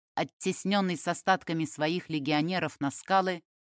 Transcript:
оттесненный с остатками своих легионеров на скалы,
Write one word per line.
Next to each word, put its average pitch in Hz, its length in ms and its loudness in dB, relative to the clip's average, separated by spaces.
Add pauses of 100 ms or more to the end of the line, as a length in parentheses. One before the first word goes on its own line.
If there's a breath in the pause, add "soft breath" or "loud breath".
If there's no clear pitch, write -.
(140)
оттесненный 185 800 0
с - 120 -4
остатками 170 560 0
своих 156 440 -2
легионеров 156 720 0
на 139 100 0
скалы, 185 520 0 (300)